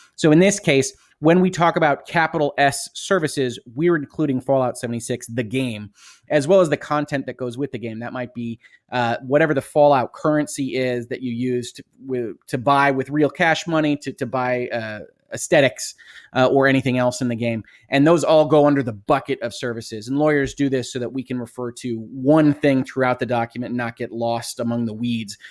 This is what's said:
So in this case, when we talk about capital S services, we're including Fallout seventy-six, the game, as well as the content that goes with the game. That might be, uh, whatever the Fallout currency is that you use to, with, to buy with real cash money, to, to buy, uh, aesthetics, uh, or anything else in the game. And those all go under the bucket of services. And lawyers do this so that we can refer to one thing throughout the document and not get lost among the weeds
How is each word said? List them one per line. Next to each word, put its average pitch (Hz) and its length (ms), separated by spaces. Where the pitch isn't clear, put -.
So 160 160
in 156 80
this 196 220
case, 135 320
when 165 220
we 185 100
talk 165 260
about 151 300
capital 160 500
S 139 380
services, 147 640
we're 170 220
including 143 440
Fallout 127 380
seventy-six, 120 480
the 117 160
game, 110 480
as 143 180
well 190 140
as 170 80
the 143 80
content 147 500
that 123 100
goes 123 220
with 139 140
the 120 60
game. 110 200
That 117 140
might 123 200
be, 117 260
uh, 120 240
whatever 147 280
the 131 80
Fallout 143 500
currency 147 640
is 123 320
that 123 120
you 123 120
use 123 400
to, - 120
with, 120 300
to 139 120
buy 143 320
with 135 200
real 147 180
cash 160 380
money, 156 320
to, 135 160
to 131 120
buy, 127 420
uh, 110 320
aesthetics, - 640
uh, 127 120
or 135 200
anything 131 320
else 123 220
in 127 80
the 117 80
game. 113 280
And 139 180
those 165 180
all 156 220
go 147 200
under 139 160
the 117 100
bucket 135 500
of 117 120
services. 113 540
And 139 100
lawyers 147 360
do 143 140
this 127 240
so 131 60
that 120 140
we 131 100
can 127 160
refer 120 340
to 120 260
one 143 440
thing 135 300
throughout 127 340
the 127 80
document 117 440
and 120 80
not 117 180
get 117 160
lost 117 480
among 117 240
the 110 100
weeds 113 440